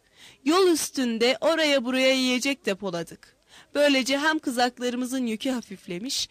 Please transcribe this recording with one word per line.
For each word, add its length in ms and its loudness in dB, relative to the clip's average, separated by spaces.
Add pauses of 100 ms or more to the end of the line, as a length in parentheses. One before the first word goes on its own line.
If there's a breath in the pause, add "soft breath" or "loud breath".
(440 loud breath)
Yol 220 4
üstünde 720 0
oraya 440 2
buraya 300 2
yiyecek 520 -2
depoladık. 680 -6 (380 loud breath)
Böylece 440 2
hem 200 2
kızaklarımızın 880 -2
yükü 240 -4
hafiflemiş 800 -8